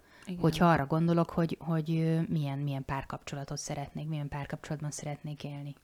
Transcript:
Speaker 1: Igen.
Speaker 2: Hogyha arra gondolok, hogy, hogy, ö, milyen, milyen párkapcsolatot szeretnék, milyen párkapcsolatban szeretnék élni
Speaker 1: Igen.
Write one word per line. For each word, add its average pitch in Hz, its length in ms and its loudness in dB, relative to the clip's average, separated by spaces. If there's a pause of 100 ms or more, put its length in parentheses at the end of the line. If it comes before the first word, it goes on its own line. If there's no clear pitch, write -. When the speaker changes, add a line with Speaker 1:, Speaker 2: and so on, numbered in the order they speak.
(260)
Speaker 1:
Igen. 180 140 -6
Speaker 2:
Hogyha 165 300 6
arra 139 160 6
gondolok, 165 440 4
hogy, 160 300 0
hogy, 160 300 0
ö, 160 380 4
milyen, 139 300 0
milyen 139 260 -2
párkapcsolatot 143 760 -6
szeretnék, 147 500 -6
milyen 147 200 -4
párkapcsolatban 147 600 -6
szeretnék 147 540 -8
élni 143 240 -10
Speaker 1:
Igen. 143 160 -10